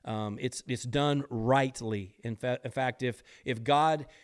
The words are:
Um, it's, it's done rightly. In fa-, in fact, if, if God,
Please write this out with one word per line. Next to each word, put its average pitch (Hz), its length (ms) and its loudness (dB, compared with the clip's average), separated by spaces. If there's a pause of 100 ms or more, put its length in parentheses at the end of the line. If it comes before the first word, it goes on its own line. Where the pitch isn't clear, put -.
Um, 107 360 -4
it's, - 260 -6
it's 123 180 -4
done 143 440 2
rightly. 113 920 0
In 113 140 -6
fa-, 127 280 -2
in 123 60 -4
fact, 127 320 -2
if, 123 200 -4 (220)
if 117 200 -4
God, 151 420 4 (180)